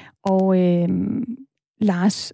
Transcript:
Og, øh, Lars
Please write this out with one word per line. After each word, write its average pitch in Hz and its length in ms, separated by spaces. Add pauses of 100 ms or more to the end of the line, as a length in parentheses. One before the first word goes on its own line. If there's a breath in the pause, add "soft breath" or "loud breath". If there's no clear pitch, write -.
(240 loud breath)
Og, 190 360
øh, 175 300 (920)
Lars 190 520